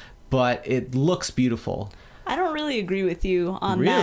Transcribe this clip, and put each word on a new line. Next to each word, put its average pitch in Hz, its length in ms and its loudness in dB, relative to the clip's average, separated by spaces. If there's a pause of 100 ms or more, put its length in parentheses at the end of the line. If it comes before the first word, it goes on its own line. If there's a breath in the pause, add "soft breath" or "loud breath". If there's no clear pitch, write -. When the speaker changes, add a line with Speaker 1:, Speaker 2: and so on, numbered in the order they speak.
(300 loud breath)
Speaker 1:
but 123 360 2
it 127 280 -2
looks 170 360 2
beautiful. 117 600 -2 (340 loud breath)
Speaker 2:
I 262 100 -4
don't 330 180 0
really 302 240 -2
agree 196 240 -2
with 175 220 0
you 180 360 0
on 190 200 0
Speaker 1:
Really? 180 120 4 (100)